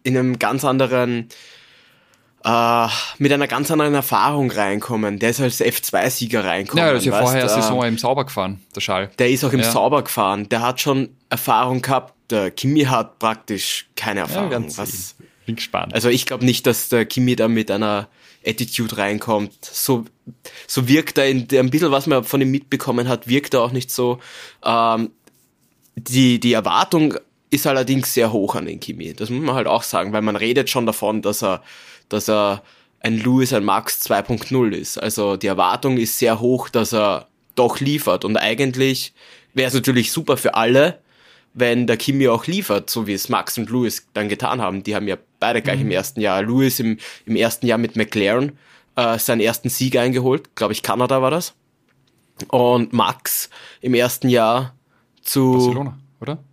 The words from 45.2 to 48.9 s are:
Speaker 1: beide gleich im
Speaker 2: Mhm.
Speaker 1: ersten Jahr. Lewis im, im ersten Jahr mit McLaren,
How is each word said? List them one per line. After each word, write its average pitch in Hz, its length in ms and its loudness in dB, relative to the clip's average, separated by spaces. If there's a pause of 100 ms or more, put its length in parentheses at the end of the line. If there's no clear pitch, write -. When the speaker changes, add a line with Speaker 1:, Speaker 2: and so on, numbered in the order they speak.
Speaker 1:
beide 117 220 0
gleich 110 200 -2
im 110 60 -2
Speaker 2:
Mhm. 101 40 0
Speaker 1:
ersten 95 300 -2
Jahr. 98 200 2
Lewis 127 380 2
im, 113 180 0 (300)
im 110 80 0
ersten 113 320 0
Jahr 113 100 4
mit 113 180 -2
McLaren, 113 600 0 (380)